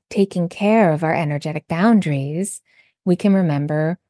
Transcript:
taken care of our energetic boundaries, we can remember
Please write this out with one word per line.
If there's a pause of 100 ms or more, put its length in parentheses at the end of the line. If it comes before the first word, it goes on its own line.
(100)
taken
care
of
our
energetic
boundaries, (440)
we
can
remember (120)